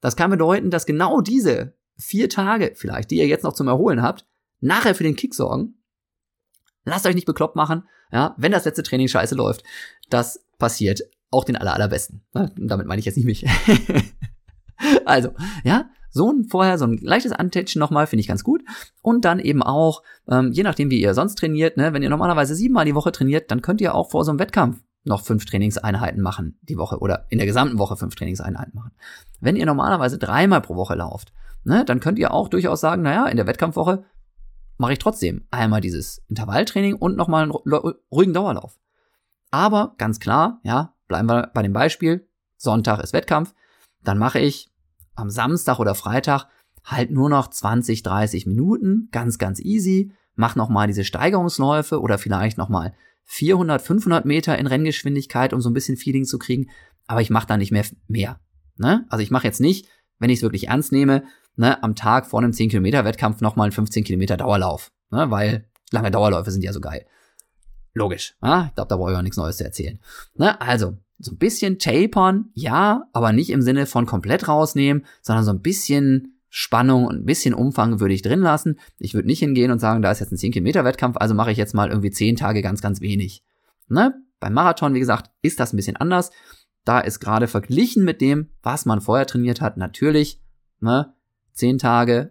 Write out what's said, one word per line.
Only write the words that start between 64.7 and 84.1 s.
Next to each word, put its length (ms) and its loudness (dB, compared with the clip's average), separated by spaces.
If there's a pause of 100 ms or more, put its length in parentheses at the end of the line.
ne, 200 0
weil 380 -2 (220)
lange 220 -2
Dauerläufe 400 2
sind 100 -2
ja 100 -6
so 80 -8
geil. 260 -10 (880)
Logisch, 460 -4
ja? 280 0
Ich 60 -16
glaub, 140 -6
da 80 -2
brauche 140 -2
ich 60 0
auch 60 -2
nichts 160 -4
Neues 180 -4
zu 80 -8
erzählen. 340 -10 (360)
Ne, 260 2
also, 380 -2 (200)
so 140 -10
ein 60 -12
bisschen 400 0
tapern, 720 2
ja, 640 0
aber 180 2
nicht 160 2
im 140 2
Sinne 240 2
von 180 0
komplett 440 -2
rausnehmen, 580 2 (160)
sondern 240 2
so 40 2
ein 120 -2
bisschen 880 0
Spannung 560 2
und 100 -4
ein 80 -8
bisschen 300 0
Umfang 460 0
würde 120 2
ich 80 0
drin 200 0
lassen. 380 2 (200)
Ich 160 -6
würd 100 0
nicht 140 0
hingehen 320 2
und 80 2
sagen, 240 2
da 80 4
ist 100 -2
jetzt 100 -8
ein 60 -4
zehn 160 -2
Kilometer 320 0
Wettkampf, 320 0
also 180 0
mache 160 2
ich 60 0
jetzt 180 -2
mal 140 2
irgendwie 220 -2
zehn 260 0
Tage 240 -2
ganz, 220 -4
ganz 180 -2
wenig. 420 -4 (460)
Ne? 260 2 (260)